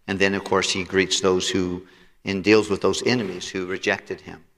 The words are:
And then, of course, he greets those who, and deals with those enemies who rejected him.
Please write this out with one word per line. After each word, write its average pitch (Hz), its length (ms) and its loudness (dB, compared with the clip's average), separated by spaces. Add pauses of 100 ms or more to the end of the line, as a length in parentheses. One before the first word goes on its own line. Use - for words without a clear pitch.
And 95 120 -4
then, 98 160 4
of 95 100 -4
course, 95 260 0
he 95 140 -2
greets 92 360 0
those 92 280 2
who, 90 380 -2 (380)
and 98 180 -4
deals 104 260 6
with 95 120 -2
those 98 240 0
enemies 104 440 -2
who 95 180 -6
rejected 95 540 -4
him. 82 240 -18 (140)